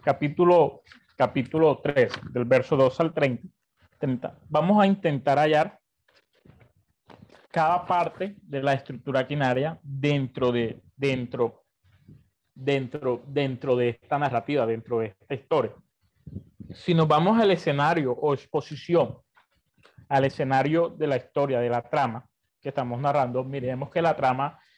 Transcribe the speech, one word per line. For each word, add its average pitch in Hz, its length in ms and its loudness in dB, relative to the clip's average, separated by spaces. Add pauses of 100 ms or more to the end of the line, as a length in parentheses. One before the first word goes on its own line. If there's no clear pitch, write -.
capítulo, 175 800 2 (340)
capítulo 139 640 2
tres, 139 340 2 (180)
del 123 140 -2
verso 127 320 2
dos 131 220 4
al 160 120 0
treinta, 131 360 -2 (500)
treinta, - 400 -6 (120)
vamos 165 320 2
a 196 40 6
intentar 151 540 2
hallar 156 400 2 (1700)
cada 170 380 0
parte 180 520 -4
de 139 220 -8
la 190 120 2
estructura 131 520 -4
quinaria 143 560 -2
dentro 139 680 -2
de, 117 280 -2 (160)
dentro 127 640 -4 (920)
dentro, 131 760 -4
dentro 135 480 -2
de 123 140 2
esta 131 280 -6
narrativa, 135 480 -2
dentro 113 340 -4
de 110 80 -4
esta - 260 -14
historia. 135 400 -2 (1000)
Si - 200 -4
nos 165 140 4
vamos 170 320 4
al 208 120 4
escenario 147 600 0
o 147 200 -2
exposición, 143 840 -2 (920)
al 139 160 2
escenario 139 640 0
de 151 180 -4
la 139 100 0
historia, 123 420 -4
de 120 100 -2
la 120 120 -2
trama 120 440 -4 (360)
que 139 80 -12
estamos 123 300 -6
narrando, 131 440 0
miremos 131 460 -6
que 170 120 -2
la 160 140 2
trama 135 440 -2 (180)